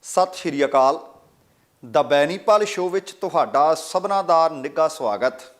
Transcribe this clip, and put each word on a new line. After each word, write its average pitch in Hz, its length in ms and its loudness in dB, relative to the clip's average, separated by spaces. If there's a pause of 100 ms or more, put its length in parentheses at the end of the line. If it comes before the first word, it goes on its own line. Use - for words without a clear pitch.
ਸਤਿ 185 320 0
ਸ਼੍ਰੀ 139 280 -2
ਅਕਾਲ। 135 340 2 (840)
The 127 220 0
ਬੈਨੀਪਾਲ 185 600 2
ਸ਼ੋਅ 185 260 -4
ਵਿੱਚ 185 220 -6
ਤੁਹਾਡਾ 151 640 0
ਸਭਨਾਂ 196 500 -4
ਦਾ 165 240 4
ਨਿੱਘਾ 151 400 -2
ਸਵਾਗਤ। 107 540 -4 (180)